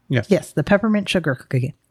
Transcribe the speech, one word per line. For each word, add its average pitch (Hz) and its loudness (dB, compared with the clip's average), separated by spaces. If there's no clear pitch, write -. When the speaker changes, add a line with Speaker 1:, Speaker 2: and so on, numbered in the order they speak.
Speaker 1:
Yes. 123 0
Speaker 2:
Yes, - 0
the 151 -2
peppermint 208 2
sugar 160 0
cookie. - -4